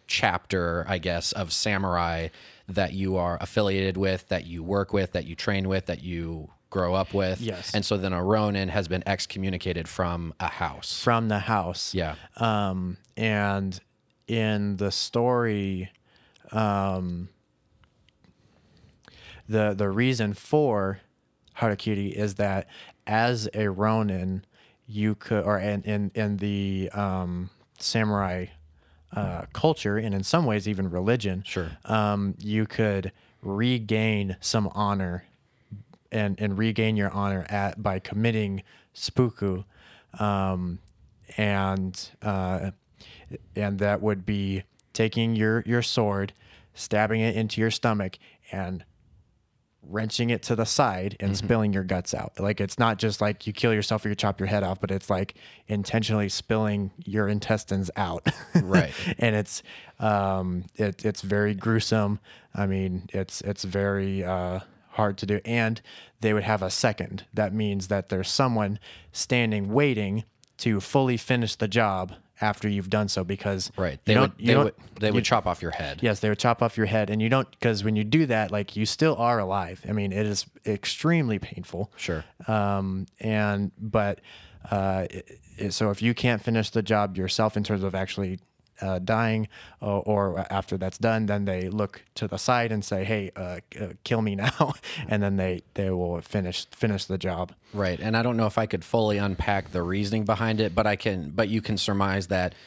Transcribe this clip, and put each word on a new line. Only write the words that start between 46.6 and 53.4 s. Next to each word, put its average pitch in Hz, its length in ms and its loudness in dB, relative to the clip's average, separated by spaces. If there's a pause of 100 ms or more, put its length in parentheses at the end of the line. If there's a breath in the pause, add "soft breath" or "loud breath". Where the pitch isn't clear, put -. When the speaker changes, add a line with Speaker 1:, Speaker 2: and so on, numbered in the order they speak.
Speaker 2:
stabbing 110 480 2
it 110 140 2
into 110 260 0
your 113 100 4
stomach, 104 460 0 (340 loud breath)
and 98 320 -6 (1080)
wrenching 110 420 -2
it 113 120 0
to 123 120 0
the 113 100 2
side 101 540 0
and 101 120 0
Speaker 1:
Mm-hmm. 98 140 -2
Speaker 2:
spilling 107 280 4
your 95 100 0
guts 92 300 -2
out. - 260 -6
Like, 101 200 0
it's 101 180 -4
not 113 200 4
just 107 240 0
like 104 260 0